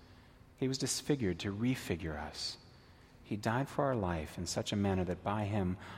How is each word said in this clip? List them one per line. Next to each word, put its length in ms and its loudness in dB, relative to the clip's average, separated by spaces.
He 100 0
was 100 0
disfigured 640 2
to 160 -2
refigure 640 0
us. 400 -8
He 140 -4
died 320 0
for 160 0
our 100 4
life 420 0
in 80 -4
such 280 -2
a 40 2
manner 280 4
that 180 -2
by 220 0
him 320 0